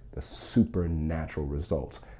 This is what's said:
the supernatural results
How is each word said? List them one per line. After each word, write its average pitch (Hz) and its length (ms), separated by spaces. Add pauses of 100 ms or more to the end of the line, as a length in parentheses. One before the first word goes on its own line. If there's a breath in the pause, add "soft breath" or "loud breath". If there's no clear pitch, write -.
(120)
the - 100
supernatural 80 1200
results 73 560 (180 loud breath)